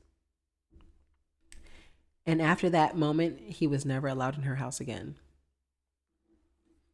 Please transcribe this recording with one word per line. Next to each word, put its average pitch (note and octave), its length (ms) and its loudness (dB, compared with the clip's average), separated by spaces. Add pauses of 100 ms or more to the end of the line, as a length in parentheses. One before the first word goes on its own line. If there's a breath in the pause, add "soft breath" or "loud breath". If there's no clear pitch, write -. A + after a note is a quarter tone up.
(2250 soft breath)
And D#3+ 160 2
after F3 300 2
that E3 260 4
moment, D#3+ 440 2
he E3+ 260 -4
was C#3 180 0
never C3+ 240 -2
allowed C3+ 280 -2
in D3 60 -6
her C3+ 140 -2
house B2+ 240 -6
again. A#2+ 360 -8 (1800)